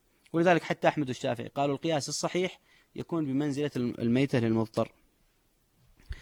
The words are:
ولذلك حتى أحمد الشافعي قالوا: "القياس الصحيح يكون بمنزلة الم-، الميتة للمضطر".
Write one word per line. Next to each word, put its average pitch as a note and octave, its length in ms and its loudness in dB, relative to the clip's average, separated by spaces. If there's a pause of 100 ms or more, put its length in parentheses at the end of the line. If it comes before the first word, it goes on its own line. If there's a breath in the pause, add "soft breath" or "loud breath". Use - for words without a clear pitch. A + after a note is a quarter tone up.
(340)
ولذلك E3+ 300 4
حتى - 240 0
أحمد D3 220 0
الشافعي A#2+ 380 -4
قالوا: C#3 280 -2
"القياس D#3 340 -2
الصحيح F3 500 -4 (360 soft breath)
يكون D#3+ 300 -4
بمنزلة C#3 500 -2
الم-، A#2+ 240 -2
الميتة B2+ 400 2
للمضطر". A2+ 520 0 (1300 loud breath)